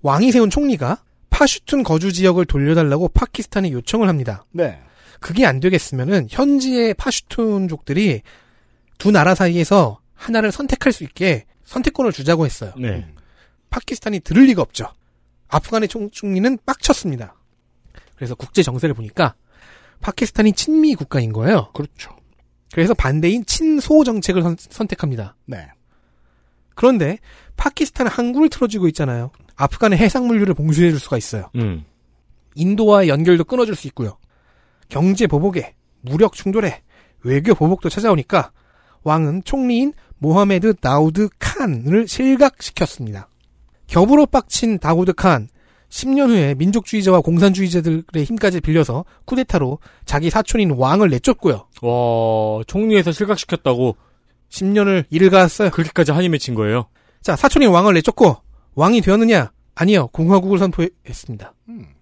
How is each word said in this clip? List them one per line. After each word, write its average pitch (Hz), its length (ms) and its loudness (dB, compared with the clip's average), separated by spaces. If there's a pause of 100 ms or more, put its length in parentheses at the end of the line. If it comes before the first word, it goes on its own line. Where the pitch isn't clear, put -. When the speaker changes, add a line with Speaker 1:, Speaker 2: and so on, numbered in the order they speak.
Speaker 1:
왕이 156 300 2
세운 226 180 4
총리가 208 500 -2 (300)
파슈툰 - 540 0
거주 170 300 -2
지역을 180 320 2
돌려달라고 151 640 0
파키스탄에 196 600 -2
요청을 196 360 -2
합니다. 123 440 -4
Speaker 2:
네. 131 280 -4 (400)
Speaker 1:
그게 214 260 0
안 135 140 2
되겠으면은 151 720 -2
현지의 262 640 0
파슈툰족들이 190 1300 -2 (760)
두 208 140 2
나라 180 220 4
사이에서 170 640 0 (140)
하나를 220 380 -2
선택할 269 420 -2
수 - 100 -8
있게 156 420 -4 (200)
선택권을 262 460 -2
주자고 156 340 -2
했어요. 107 320 -10
Speaker 3:
네. 95 300 -8 (640)
Speaker 1:
파키스탄이 226 480 -8
들을 196 240 4
리가 226 180 4
없죠. - 260 -6 (600)
아프간의 214 420 -2
총-, 214 220 -10
총리는 208 540 -2
빡쳤습니다. 147 680 -4 (800)
그래서 120 200 -10
국제 - 260 -2
정세를 139 320 -2
보니까 113 400 -4 (680)
파키스탄이 214 520 0
친미 311 420 0
국가인 131 360 -4
거예요. 120 420 0
Speaker 2:
그렇죠. - 380 -12 (640)
Speaker 1:
그래서 180 200 0
반대인 165 520 0
친소 311 580 2
정책을 196 400 -2
선-, 170 160 -2
선택합니다. 135 760 -8 (100)
Speaker 2:
네. 90 220 -16 (1080)
Speaker 1:
그런데 214 420 0 (400)
파키스탄 - 500 -2
항구를 247 420 0
틀어쥐고 208 400 -2
있잖아요. 127 420 -4 (240)
아프간의 190 440 0
해상 247 280 2
물류를 202 280 2
봉쇄해줄 156 440 2
수가 - 180 -6
있어요. 107 380 -8
Speaker 3:
음. 95 300 -6 (680)
Speaker 1:
인도와의 196 540 4
연결도 165 340 2
끊어줄 233 320 -2
수 - 120 -14
있고요. 113 300 -10 (720)
경제 185 380 0
보복에, 160 480 -2 (260)
무력 160 320 0
충돌에, 196 480 -4 (420)
외교 143 300 0
보복도 170 360 0
찾아오니까 190 600 -2 (520)
왕은 156 420 -2
총리인 262 480 -2 (240)
모하메드 190 580 2
다우드 156 540 0 (100)
칸을 190 680 -2
실각시켰습니다. 240 1200 -2 (580)
겹으로 262 380 4
빡친 226 540 -2
다우드 175 340 0
칸, 135 340 0 (420)
십 - 200 -8
년 269 220 2
후에 147 240 2
민족주의자와 190 680 0
공산주의자들의 170 1000 0
힘까지 190 380 -2
빌려서 156 420 0 (220)
쿠데타로 170 540 -4 (260)
자기 151 240 -2
사촌인 214 420 0
왕을 147 380 2
내쫓고요. 147 580 -2 (140)
Speaker 3:
와, 113 840 -2
총리에서 202 460 0
실각시켰다고? 139 840 -2 (520)
Speaker 1:
십 - 160 -8
년을 196 440 2
일을 180 200 4
가했어요. 185 420 4
Speaker 3:
그렇게까지 156 400 0
한이 175 180 0
맺힌 135 260 -4
거예요? 107 320 -2 (340)
Speaker 1:
자, 175 140 -2
사촌인 277 340 4
왕을 185 260 6
내쫓고 165 420 4 (380)
왕이 196 260 2
되었느냐? 208 500 2 (240)
아니요, 175 320 2
공화국을 185 520 2
선포했습니다. 165 920 -6 (160)
Speaker 2:
음. 202 180 -18 (140)